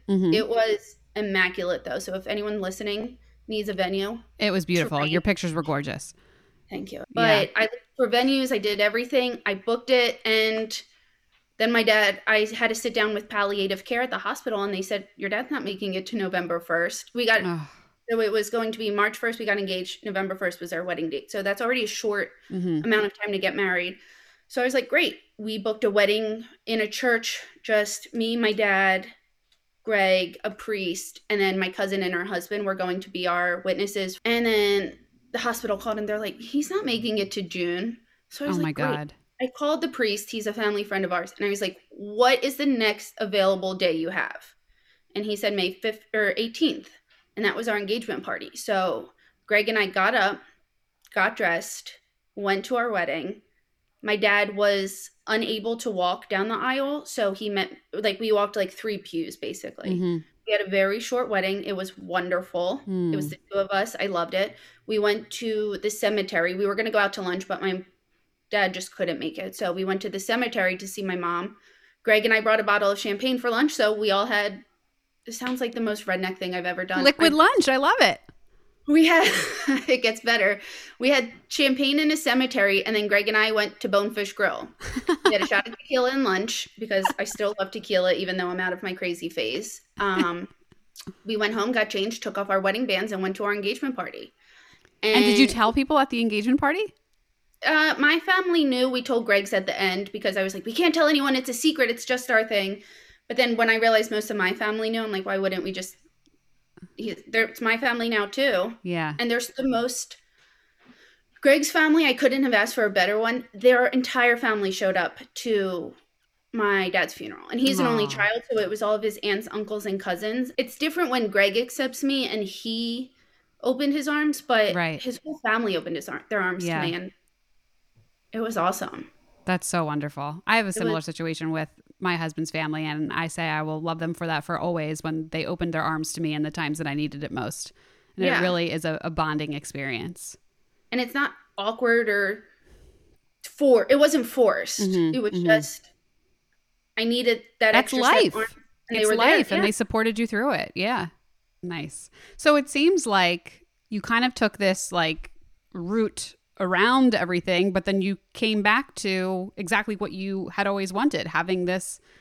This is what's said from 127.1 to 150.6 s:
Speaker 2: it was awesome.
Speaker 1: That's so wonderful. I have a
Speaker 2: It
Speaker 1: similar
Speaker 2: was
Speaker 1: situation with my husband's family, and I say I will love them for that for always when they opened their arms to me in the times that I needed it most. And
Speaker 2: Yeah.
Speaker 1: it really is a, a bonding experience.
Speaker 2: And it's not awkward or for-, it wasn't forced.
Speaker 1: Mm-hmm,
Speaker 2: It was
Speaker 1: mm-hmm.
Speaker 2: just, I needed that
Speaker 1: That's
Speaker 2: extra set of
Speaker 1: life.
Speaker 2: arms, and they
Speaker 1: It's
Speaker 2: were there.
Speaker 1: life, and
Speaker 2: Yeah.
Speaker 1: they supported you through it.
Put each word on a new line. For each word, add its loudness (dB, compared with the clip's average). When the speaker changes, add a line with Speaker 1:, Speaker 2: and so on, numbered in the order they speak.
Speaker 2:
it -6
was -2
awesome. -2
Speaker 1:
That's 0
so 0
wonderful. -6
I 4
have 2
a -4
Speaker 2:
It -4
Speaker 1:
similar 0
Speaker 2:
was -4
Speaker 1:
situation -4
with -4
my -2
husband's -4
family, -4
and -4
I -2
say -4
I -2
will -4
love -4
them -2
for -6
that -2
for -4
always -2
when -4
they -4
opened -2
their 0
arms -2
to -6
me -2
in -2
the -2
times -4
that -4
I -4
needed -4
it -8
most. -8
And 0
Speaker 2:
Yeah. 4
Speaker 1:
it 2
really 0
is -4
a, -2
a -6
bonding -2
experience. -8
Speaker 2:
And 0
it's -4
not 0
awkward 2
or 0
for-, 6
it 8
wasn't 6
forced. 2
Speaker 1:
Mm-hmm, 2
Speaker 2:
It 0
was -2
Speaker 1:
mm-hmm. 0
Speaker 2:
just, 2
I -2
needed 0
that 6
Speaker 1:
That's 4
Speaker 2:
extra 2
set 6
of 6
Speaker 1:
life. 2
Speaker 2:
arms, -4
and -2
they 2
Speaker 1:
It's 4
Speaker 2:
were 4
there. 6
Speaker 1:
life, 2
and 2
Speaker 2:
Yeah. 4
Speaker 1:
they 2
supported 0
you 0
through -2
it. -4